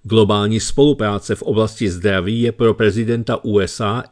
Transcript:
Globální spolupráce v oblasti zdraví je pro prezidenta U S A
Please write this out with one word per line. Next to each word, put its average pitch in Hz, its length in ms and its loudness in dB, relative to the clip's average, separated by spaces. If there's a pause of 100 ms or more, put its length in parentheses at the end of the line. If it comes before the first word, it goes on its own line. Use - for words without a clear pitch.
Globální 107 580 2
spolupráce 110 760 0
v - 80 -12
oblasti 110 480 -2
zdraví 95 500 -2
je 117 120 0
pro 113 220 2
prezidenta 113 680 -2
U 104 160 2
S 92 200 -4
A 110 320 -4